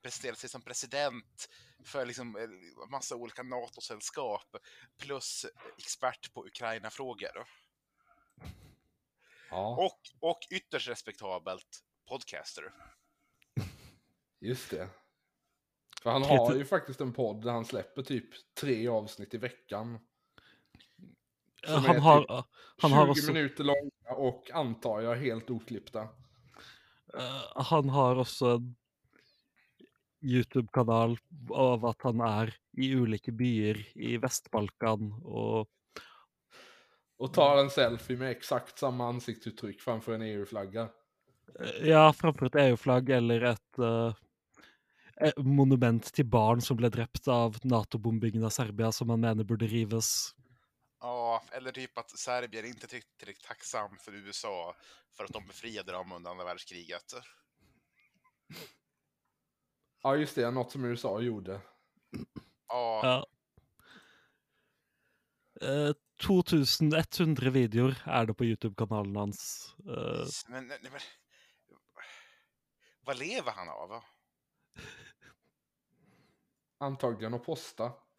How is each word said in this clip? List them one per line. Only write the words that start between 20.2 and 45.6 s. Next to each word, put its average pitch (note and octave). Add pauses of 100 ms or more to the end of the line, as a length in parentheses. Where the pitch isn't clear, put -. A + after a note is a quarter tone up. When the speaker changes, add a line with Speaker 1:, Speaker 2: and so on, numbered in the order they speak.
Speaker 3:
Ja, -
Speaker 2:
Som C3+
Speaker 3:
han -
Speaker 2:
är -
Speaker 3:
har, D3
Speaker 2:
typ C3 (320)
Speaker 3:
han D3+
har C#3+
Speaker 2:
tjugo C#3
Speaker 3:
också D3
Speaker 2:
minuter D3
långa C#3+
och, C3
antar A2+
jag, A#2
helt A#2
oklippta. A2+ (1160)
Speaker 3:
Eh, C3
han C#3
har C3
också B2+
en A#2+ (1500)
YouTube-kanal A#2 (340)
av B2+
att A#2
han A#2+
är A2 (220)
i C3
olika A#2
byar G#2+
i A#2
Västbalkan A2 (120)
och A2 (1500)
Speaker 2:
Och C3
tar C#3+
en C#3
selfie B2
med C3
exakt -
samma B2
ansiktsuttryck A2+
framför A2+
en A2
E A2
U-flagga. G#2 (680)
Speaker 3:
Eh, -
ja, D#3
framför D3
ett B2+
E C#3+
U-flagg B2+
eller A#2+
ett, A#2+
eh, A#2 (1080)
ett D#3
monument C3+